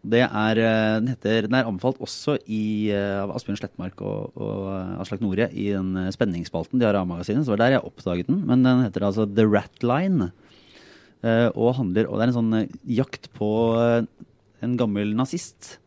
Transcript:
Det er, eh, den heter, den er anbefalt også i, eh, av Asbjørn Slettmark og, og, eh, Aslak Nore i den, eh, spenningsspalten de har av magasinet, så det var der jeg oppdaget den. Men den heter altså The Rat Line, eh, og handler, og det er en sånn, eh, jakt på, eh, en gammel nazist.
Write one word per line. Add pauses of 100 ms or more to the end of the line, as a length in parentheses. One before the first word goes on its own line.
Det
er,
eh,
den
heter,
den
er
anbefalt
også (140)
i,
eh,
av
Asbjørn
Slettmark
og,
og, (100)
eh,
Aslak
Nore
i
den,
eh,
spenningsspalten
de
har
av
magasinet,
så
det
var
der
jeg
oppdaget
den.
Men
den
heter
altså
The
Rat
Line, (920)
eh,
og
handler,
og
det
er
en
sånn, (120)
eh, (240)
jakt
på, (260)
eh, (360)
en
gammel
nazist.